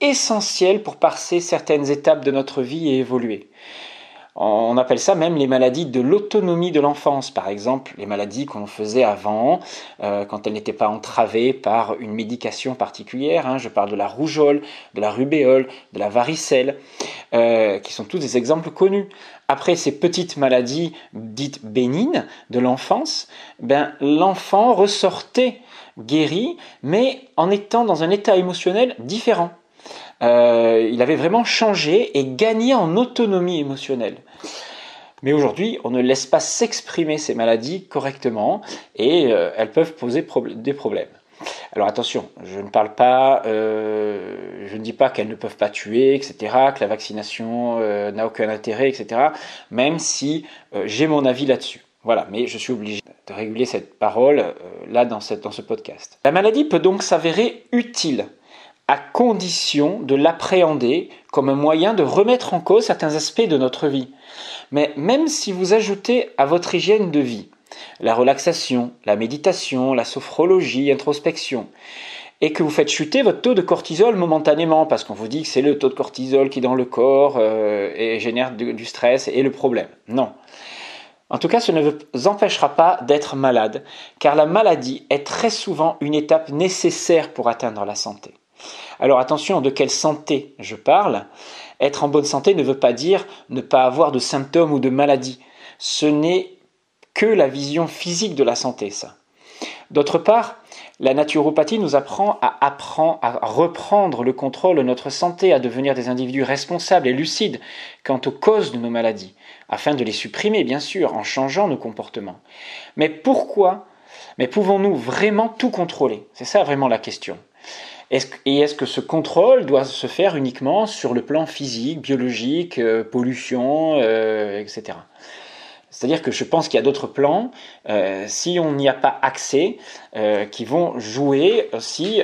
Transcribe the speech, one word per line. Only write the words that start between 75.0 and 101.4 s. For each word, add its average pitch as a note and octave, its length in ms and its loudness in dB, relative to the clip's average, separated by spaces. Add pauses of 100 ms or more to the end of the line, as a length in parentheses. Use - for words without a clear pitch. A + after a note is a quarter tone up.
qu'on - 120 -12
vous G#2 120 -8
dit C3+ 160 -6
que D#3 60 -10
c'est C3 140 2
le C#3+ 160 4
taux C#3 100 2
de B2+ 60 0
cortisol C3+ 540 0
qui C3+ 120 -6
est - 20 0
dans B2+ 140 0
le B2+ 80 0
corps, C3+ 540 4
euh, G#2+ 580 0
et A2+ 240 -2
génère A#2+ 320 -2
du, A#2 200 -6
du A#2 120 -10
stress - 420 2
et B2 160 0
le C#3 80 2
problème. B2 380 -2 (180)
Non. A#2 240 -2 (1000)
En - 100 -4
tout E3 100 -2
cas, A3+ 100 2
ce A#3 140 2
ne D#3+ 100 2
vous D3 460 -2
empêchera G3+ 480 2
pas E3+ 260 6
d'être D3 320 2
malade, B2+ 480 2 (380)
car D3 160 4
la D3+ 100 6
maladie D#3+ 640 2
est - 160 0
très - 240 -2
souvent D#3+ 500 -2
une D3 140 -2
étape D3+ 360 2
nécessaire E3 800 0
pour A#2 160 -2
atteindre A2 360 -4
la G#2 120 -6
santé. - 360 -10 (640)
Alors C3 200 6
attention, D3+ 420 0
de C3+ 80 0
quelle C3 220 2
santé - 680 -2
je G#2 180 -14
parle ? D#3+ 500 2 (520)
Être C#3+ 260 0
en C#3+ 40 0
bonne C#3+ 160 2
santé C#3+ 300 2
ne D#3+ 80 2
veut C3+ 160 0
pas B2+ 160 4
dire E3+ 320 0 (240)
ne B2+ 100 -6
pas C3 240 4
avoir C#3+ 280 4
de C3 60 0
symptômes D3+ 540 0
ou C#3+ 60 2
de B2+ 100 0
maladies. C3 500 0 (400)
Ce - 280 -2
n'est D#3 480 0 (580)
que - 140 2
la F#3+ 220 4
vision C#3+ 380 -4
physique F3 480 -6
de C#3 80 0
la A#2 120 2
santé, A#2+ 340 -6
ça. - 280 -14 (720)
D'autre C#3+ 260 2
part, G#3 400 2 (420)
la C3 140 2
naturopathie D3+ 640 2